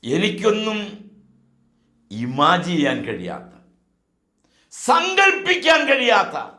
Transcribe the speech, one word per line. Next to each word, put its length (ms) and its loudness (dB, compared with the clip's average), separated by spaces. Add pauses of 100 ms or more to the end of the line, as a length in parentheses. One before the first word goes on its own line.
(160)
എനിക്കൊന്നും 640 -2 (1300)
ഇമാജിൻ 560 0
ചെയ്യാൻ 300 0 (100)
കഴിയാത്ത, 460 -10 (1300)
സങ്കല്പിക്കാൻ 920 2 (100)
കഴിയാത്ത 460 2 (240)